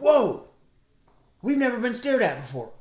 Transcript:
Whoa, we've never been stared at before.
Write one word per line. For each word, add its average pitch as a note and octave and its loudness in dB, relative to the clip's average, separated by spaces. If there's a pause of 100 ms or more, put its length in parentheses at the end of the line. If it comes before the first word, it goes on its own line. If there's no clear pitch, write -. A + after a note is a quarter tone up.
Whoa, C4+ 2 (920)
we've C#4 0
never B3+ 0
been A#3 -2
stared C4+ 0
at C#3+ 0
before. C3 -12 (100)